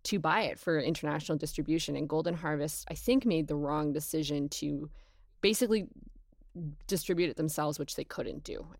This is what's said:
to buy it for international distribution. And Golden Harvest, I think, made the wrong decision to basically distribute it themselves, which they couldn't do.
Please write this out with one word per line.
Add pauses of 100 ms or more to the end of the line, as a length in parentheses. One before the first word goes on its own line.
to
buy
it
for
international
distribution.
And
Golden
Harvest,
I
think,
made
the
wrong
decision
to (520)
basically (1000)
distribute
it
themselves,
which
they
couldn't
do. (140)